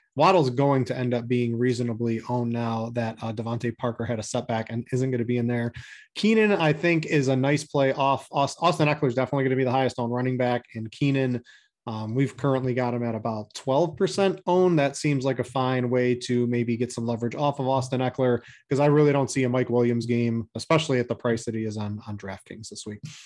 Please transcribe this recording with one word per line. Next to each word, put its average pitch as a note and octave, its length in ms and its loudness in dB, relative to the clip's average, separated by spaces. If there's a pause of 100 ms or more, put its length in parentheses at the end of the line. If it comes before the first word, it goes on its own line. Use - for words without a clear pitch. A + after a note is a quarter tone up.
(140)
Waddle's D#3+ 360 4
going C3+ 340 2
to B2+ 120 -4
end B2 180 0
up A#2 120 -2
being A#2+ 320 0
reasonably A#2 680 0
owned A#2+ 240 -2
now A2+ 420 -4
that, A2+ 300 -4
uh, A2+ 80 -4
Devontae A#2 440 -4
Parker A#2 280 -4
had A2+ 160 -4
a - 20 -6
setback A2+ 480 -4
and A#2 220 -6
isn't B2+ 180 0
gonna A#2 140 0
be A#2+ 140 0
in A#2 100 0
there. A#2+ 240 -2 (420)
Keenan, G#3+ 380 4
I E3 200 4
think, D#3+ 340 2
is C#3+ 200 2
a C3+ 80 2
nice C#3+ 300 2
play C3+ 280 2
off. C3+ 380 0
Aus-, C#3 300 -2
Austin D#3+ 280 2
Eckler D3+ 200 0
is A#2 80 -2
definitely C3 280 0
gonna C3 120 0
be C3 80 0
the A#2+ 80 0
highest C3 260 0
owned A#2+ 160 -2
running B2+ 220 -2
back, B2 260 0 (140)
and A2 160 -10
Keenan, C3+ 500 0 (440)
um, A2 280 -6
we've C3 200 0
currently C3 380 0
got A#2+ 220 -2
him A#2+ 80 -4
at A#2 120 -4
about A2 380 -6
twelve D#3 460 0
percent G3 480 0
owned. F3+ 320 4
That C#3 180 2
seems C#3+ 260 0
like C3 160 0
a B2 60 -2
fine B2+ 460 -2
way B2 300 2
to B2 260 0
maybe A#2+ 320 0
get A#2+ 120 -2
some A#2 140 -6
leverage A#2 300 -2
off C#3+ 260 -2
of B2+ 80 -2
Austin C3 320 0
Eckler, B2+ 400 2 (300)
'cause C#3 100 2
I D3 60 6
really D3 260 6
don't C#3 180 2
see C3+ 140 0
a B2 60 0
Mike B2+ 180 0
Williams A#2+ 380 2
game, A#2 480 0
especially D3 440 2
at A#2+ 100 -2
the A#2 60 -2
price A2+ 300 -2
that A2 100 -6
he A2 120 -4
is G#2+ 100 -6
on, G#2 300 -6
on G#2 100 -10
DraftKings G2 540 -14
this - 160 -16
week. G#2 140 -12 (260)